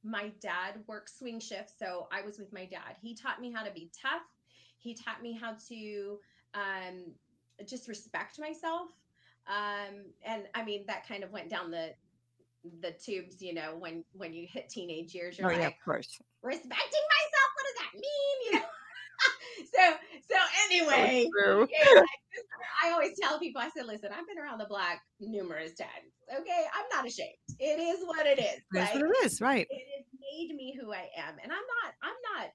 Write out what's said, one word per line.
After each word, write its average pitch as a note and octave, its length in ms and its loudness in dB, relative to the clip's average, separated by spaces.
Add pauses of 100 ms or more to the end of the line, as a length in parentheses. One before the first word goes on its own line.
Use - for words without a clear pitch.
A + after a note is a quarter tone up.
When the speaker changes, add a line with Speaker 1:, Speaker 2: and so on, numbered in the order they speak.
Speaker 1:
My G#3+ 260 -6 (100)
dad G3 460 -6
worked G#3 240 -14
swing A#3 300 -12
shifts, F#3+ 400 -12
so F#3 320 -8
I G3 100 -6
was G#3 160 -12
with G3 140 -16
my F#3 120 -12
dad. F#3 380 -14
He A3+ 100 -14
taught A#3 280 -8
me B3 100 -10
how A3 140 -8
to G3+ 80 -10
be E3+ 180 -16 (100)
tough. D#4 220 -4 (560)
He A#3 160 -12
taught A3+ 260 -10
me A#3 120 -10
how A3+ 240 -10 (120)
to, G#3 520 -10 (340)
um, F#3 580 -8 (540)
just B3 220 -12
respect - 500 -10
myself. D#4+ 520 -6 (580)
Um, G3+ 560 -6 (200)
and A3 200 -6 (100)
I A3+ 100 -4
mean, G#3 220 -6
that - 220 -8
kind G3+ 160 -10
of F#3 80 -14
went F3 180 -10
down F3+ 220 -6
the, E3 160 -6 (920)
the E3+ 120 -6
tubes, F#3 500 -10
you F#3 100 -8
know, D#3+ 240 -8
when, E3 360 -10
when F#3 200 -12
you E3+ 160 -12
hit - 200 -12
teenage E3+ 440 -10
years, F3 260 -10
you're F#3 100 2
Speaker 2:
Oh, - 20 4
yeah, E3+ 160 2
of C#3 60 0
Speaker 1:
like, - 120 -18
Speaker 2:
course. - 360 -4 (220)
Speaker 1:
"Respecting C4+ 360 -6
myself? D5+ 800 4
What C5 100 -4
does A#4+ 160 -6
that - 120 -10
mean?" C#5 580 -2
You - 80 -
know? - 100 -8
<laughs> - 1040 -2
So, F4+ 200 10 (360)
so G4 60 4 (300)
anyway, C#4 580 4
Speaker 2:
So A#3 60 0
true. G3+ 400 6
Speaker 1:
yeah, F#4+ 300 12 (840)
I, E4+ 60 4
I E4 40 2
always E4 280 2
tell D4+ 180 0
people, C4+ 220 -6
I C#4 100 -4
said, C#4+ 160 -10
"Listen, G#3+ 300 -8
I've E4+ 100 -10
been F#4+ 120 -12
around B3+ 200 -10
the G#3 80 -8
block F#3 320 -4 (220)
numerous F3 540 -6
times, - 380 -14 (200)
okay? E4 320 -2 (100)
I'm G#4+ 180 -2
not C4+ 140 0
ashamed. - 300 -8 (220)
It D4+ 220 2
is F4 240 0
what D#4+ 220 2
it C#4 120 8
is." A#3+ 80 2
Speaker 2:
It - 100 2
is - 60 -16 (120)
Speaker 1:
Like, G3 200 2
Speaker 2:
what C#4 100 2
it A#4 220 6
is, - 140 0
right. B3 300 4
Speaker 1:
it C5+ 120 -8 (140)
has - 100 -12 (140)
made D#4 360 -8
me C4 240 -10
who G#3+ 120 -10
I F#3 240 -8
am. D3+ 260 -10
And B3+ 100 -8
I'm F#4 60 -4
not, A#4+ 440 -4
I'm G4 140 -8 (200)
not - 180 -6